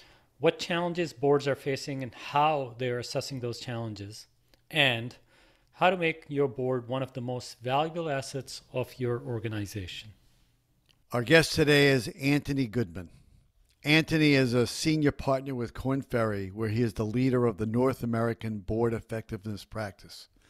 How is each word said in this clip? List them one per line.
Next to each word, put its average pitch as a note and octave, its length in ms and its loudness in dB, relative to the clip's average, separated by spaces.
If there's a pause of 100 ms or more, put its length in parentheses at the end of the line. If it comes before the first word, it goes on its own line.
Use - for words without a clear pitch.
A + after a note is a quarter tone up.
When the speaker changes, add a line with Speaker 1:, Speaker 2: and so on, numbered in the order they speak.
(380)
Speaker 1:
what D#3+ 200 2
challenges F3 560 -2
boards C#3+ 340 4
are C3+ 60 2
facing C3+ 480 -6
and A#2+ 120 -10
how C#3+ 640 0
they B2+ 140 -2
are A#2+ 80 -2
assessing C3 420 -6
those A#2 180 -6
challenges, A2 680 -8 (440)
and B2 460 0 (560)
how F3 160 2
to F#3 80 4
make D#3+ 320 -2
your C#3+ 180 2
board B2+ 420 -2
one C3 140 -2
of B2+ 120 -8
the B2+ 80 -8
most B2 400 -8
valuable D#3+ 480 -2
assets C3+ 500 -6 (140)
of B2+ 260 -6
your A#2+ 220 -2
organization. G#2+ 880 -8 (1000)
Speaker 2:
Our B2 120 -2
guest D3 320 6
today C#3+ 320 6
is C3+ 220 4
Anthony C#3 580 0
Goodman. G2 420 -4 (760)
Anthony D#3 500 4
is C3 200 4
a A#2+ 140 4
senior D#3 420 2
partner C3+ 460 -2
with A#2 180 -6
Korn C3+ 280 -2
Ferry, G#2+ 480 -2
where G#2+ 180 -4
he A2 140 0
is A#2 120 2
the A2+ 100 -2
leader B2 420 2
of A2 100 0
the G#2+ 100 -2
North B2 380 2
American A2+ 560 -2
Board A2+ 340 0
Effectiveness G#2+ 680 -8
Practice. - 640 -12 (220)